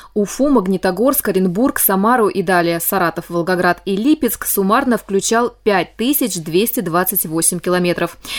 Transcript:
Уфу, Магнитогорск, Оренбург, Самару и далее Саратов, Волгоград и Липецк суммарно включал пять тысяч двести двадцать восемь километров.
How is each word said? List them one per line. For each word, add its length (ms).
Уфу, 360
Магнитогорск, 760
Оренбург, 520
Самару 500
и 140
далее 360
Саратов, 500
Волгоград 560
и 120
Липецк 480
суммарно 520
включал 560
пять 340
тысяч 440
двести 380
двадцать 460
восемь 340
километров. 580